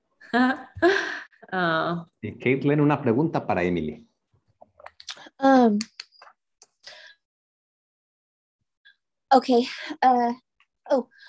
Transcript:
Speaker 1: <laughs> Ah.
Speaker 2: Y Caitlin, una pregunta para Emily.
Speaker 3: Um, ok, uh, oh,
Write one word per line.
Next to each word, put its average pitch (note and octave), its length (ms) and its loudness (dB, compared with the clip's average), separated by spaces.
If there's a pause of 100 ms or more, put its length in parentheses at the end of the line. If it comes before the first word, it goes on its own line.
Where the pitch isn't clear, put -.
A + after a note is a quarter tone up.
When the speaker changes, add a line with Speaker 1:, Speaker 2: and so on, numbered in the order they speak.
(320)
Speaker 1:
<laughs> C#4 920 -2 (260)
Ah. E3+ 560 -4 (160)
Speaker 2:
Y - 160 -10
Caitlin, C#3 440 0
una D3 200 2
pregunta C#3 460 -2
para F#2 160 -2
Emily. D#2+ 420 -4 (1300)
Speaker 3:
Um, B3+ 400 4 (3500)
ok, C4 140 4 (580)
uh, B3 300 2 (560)
oh, C4 200 0 (200)